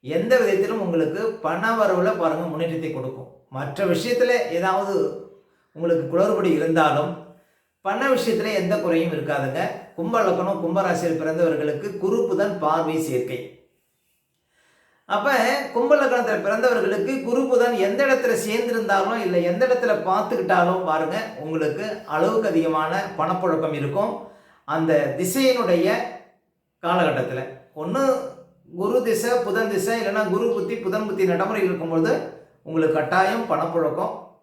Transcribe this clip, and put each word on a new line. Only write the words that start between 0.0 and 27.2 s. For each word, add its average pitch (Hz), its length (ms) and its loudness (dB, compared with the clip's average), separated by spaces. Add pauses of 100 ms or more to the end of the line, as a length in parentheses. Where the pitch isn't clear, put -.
எந்த 170 360 0
விதத்திலும் 202 440 2
உங்களுக்கு 170 380 0 (240)
பண 170 160 -2 (180)
வரவுல 180 300 4 (100)
பாருங்க 165 320 0
முன்னேற்றத்தை 160 400 -4
கொடுக்கும். 131 380 -8 (280)
மற்ற 151 340 -4
விஷயத்துல 247 400 2 (260)
ஏதாவது 190 360 0 (800)
உங்களுக்கு 165 360 0
குளறுபடி 185 380 2 (100)
இருந்தாலும் 151 520 2 (760)
பண 214 140 -2 (140)
விஷயத்துல 220 380 0 (100)
எந்த 175 220 0
குறையும் 165 320 0
இருக்காதுங்க. 139 460 -2 (360)
கும்ப 220 300 -2
லக்னம், 175 360 0
கும்ப 170 220 0
ராசியில் 170 360 0
பிறந்தவர்களுக்கு 156 680 0 (160)
குரு 214 160 2 (100)
புதன் 190 340 0
பார்வை 160 340 0 (120)
சேர்க்கை. 123 300 -4 (1700)
அப்ப 208 220 2 (420)
கும்ப 269 220 2
லக்னத்துல 247 500 2
பிறந்தவர்களுக்கு 214 680 0 (120)
குரு 247 240 0
புதன் 240 260 4 (120)
எந்த 226 180 -2
இடத்துல 247 300 2 (100)
சேர்ந்திருந்தாலும் 220 800 0
இல்ல 180 100 0 (140)
எந்த 175 160 0
இடத்துல - 280 2 (140)
பார்த்துக்கிட்டாலும் 185 800 2
பாருங்க 156 300 0 (240)
உங்களுக்கு 156 420 -2 (320)
அளவுக்கு 208 360 2
அதிகமான 165 500 0 (160)
பணப்புழக்கம் 160 640 0
இருக்கும். 185 340 -2 (540)
அந்த 160 260 0 (260)
திசையினுடைய 196 680 2 (960)
காலகட்டத்துல 143 600 0 (400)